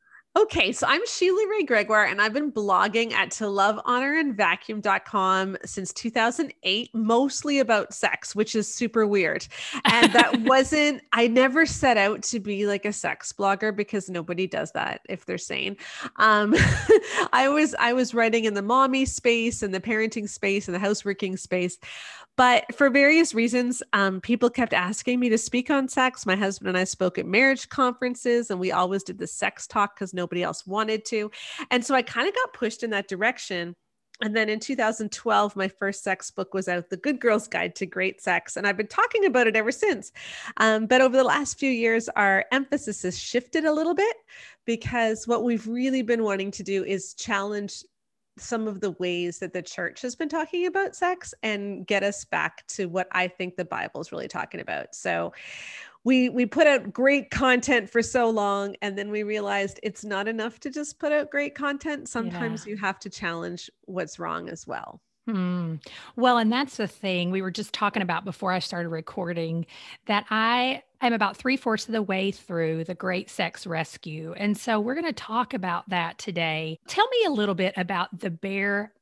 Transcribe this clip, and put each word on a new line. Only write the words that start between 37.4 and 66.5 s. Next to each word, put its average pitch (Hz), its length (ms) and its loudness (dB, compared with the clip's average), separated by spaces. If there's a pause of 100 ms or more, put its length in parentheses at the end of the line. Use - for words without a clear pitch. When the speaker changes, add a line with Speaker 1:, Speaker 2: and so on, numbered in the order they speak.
Speaker 1:
Guide 175 280 -2
to 190 100 -6
Great 190 340 -4
Sex. - 380 -2
And 202 80 -2
I've 196 100 2
been 214 100 -2
talking 440 380 0
about 247 220 4
it 220 100 2
ever 220 160 2
since. 285 400 -2 (460)
Um, 220 260 4
but 254 160 6
over 262 160 6
the 262 80 6
last 269 340 0
few 269 120 0
years, 226 400 0
our 196 420 2
emphasis 269 520 -2
has 180 140 -4
shifted - 460 -2
a 302 80 2
little 320 220 0
bit 415 220 0 (500)
because 226 600 -2
what 233 160 0
we've 233 240 -2
really 254 360 -2
been 226 200 0
wanting 196 280 -2
to 196 120 -12
do 196 220 -2
is 190 300 -6
challenge 202 680 -4 (560)
some 220 300 -4
of 196 120 -8
the 202 120 -2
ways 175 460 -4
that 180 160 -10
the 180 80 -6
church - 400 -8
has 247 120 -6
been 320 140 -6
talking 320 380 -2
about 381 280 -2
sex 359 380 -4 (100)
and 202 440 -6
get 196 160 0
us 202 240 -2
back 160 400 -4
to - 200 -6
what 180 260 -4
I 185 160 0
think 180 280 -8
the 175 80 -4
Bible's - 480 -8
really - 160 -8
talking - 320 -10
about. - 340 -8
So - 380 -4 (720)
we, 254 240 4
we 247 180 2
put 302 200 4
out 247 260 2
great 277 380 2
content 247 600 2
for 233 120 2
so 240 280 2
long, 202 520 -2
and 196 140 -4
then 202 140 -6
we 214 120 -4
realized 202 600 -4
it's - 220 -8
not 202 240 -2
enough 226 320 -4
to 285 100 -8
just 294 300 -10
put 302 120 0
out 294 180 0
great 285 240 -2
content. 285 540 -6
Sometimes 214 580 -6
Speaker 2:
Yeah. 208 60 -10
Speaker 1:
you 214 40 -8
have 190 240 -4
to 190 100 -12
challenge 175 600 -8 (160)
what's 180 320 -8
wrong 170 300 -8
as 170 180 -14
well. - 340 -12 (260)
Speaker 2:
Hmm. 180 500 -2 (380)
Well, 247 240 4
and 220 140 4